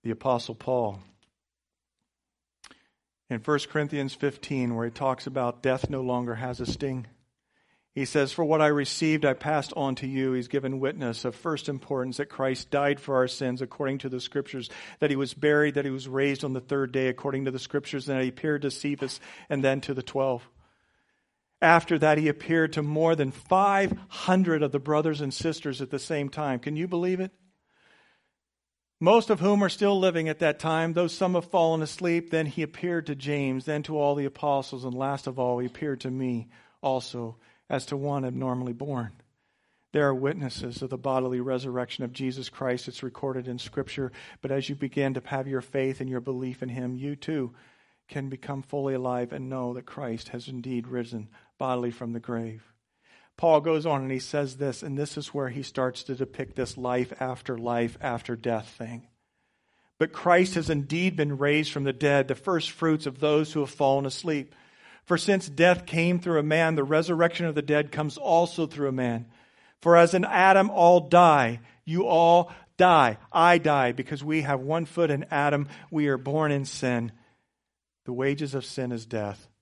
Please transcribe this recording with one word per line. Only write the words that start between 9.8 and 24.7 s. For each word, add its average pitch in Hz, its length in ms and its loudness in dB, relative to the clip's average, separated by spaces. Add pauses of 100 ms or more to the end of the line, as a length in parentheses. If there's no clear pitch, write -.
to 135 140 -8
you." 131 240 -2
He's 127 160 -2
given 135 320 -4
witness 135 440 -4
of 120 120 -4
first 160 320 -6
importance 131 480 -6
that 143 120 -6
Christ 131 400 -4
died 143 300 0
for 139 160 -6
our 127 140 4
sins 127 340 -4
according 135 360 -6
to 135 100 -8
the 127 120 -6
Scriptures, 135 480 -6 (300)
that 151 120 2
he 139 60 0
was 135 160 -2
buried, 147 420 4
that 143 100 0
he 135 80 -2
was 131 160 -8
raised 135 340 0
on 135 120 -4
the 127 60 -4
third 135 300 -2
day 131 160 0
according 135 380 -2
to 131 80 -2
the 131 80 -8
Scriptures, 139 480 -6
and 135 100 -2
that 131 60 0
he 127 60 -2
appeared 147 320 -4
to 139 100 -2
Cephas 143 480 -6 (280)
and 139 140 -2
then 135 200 2
to 139 120 -6
the 127 80 -6
twelve. 135 400 -2 (1200)
After 170 380 6
that, 151 180 4
he 156 80 0
appeared 160 460 0
to 156 100 -2
more 156 320 2
than 139 160 0
five 196 680 2 (120)
hundred 170 560 2
of 139 80 -2